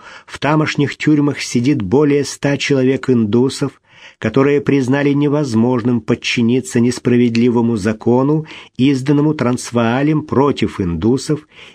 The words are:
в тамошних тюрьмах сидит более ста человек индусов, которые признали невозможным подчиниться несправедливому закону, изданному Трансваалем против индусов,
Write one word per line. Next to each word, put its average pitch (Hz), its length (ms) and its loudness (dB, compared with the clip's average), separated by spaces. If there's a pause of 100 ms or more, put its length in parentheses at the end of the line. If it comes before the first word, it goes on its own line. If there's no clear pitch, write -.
(240)
в - 140 -18
тамошних 147 580 -2
тюрьмах 147 460 0
сидит 127 400 -2
более 143 420 2
ста 143 320 -4
человек 131 540 0
индусов, 120 720 0 (340)
которые 135 460 0
признали 139 480 0
невозможным 127 920 0
подчиниться 123 800 0
несправедливому 120 960 2
закону, 123 720 0 (320)
изданному 143 560 2
Трансваалем 123 880 0
против 120 580 0
индусов, 110 640 -2 (280)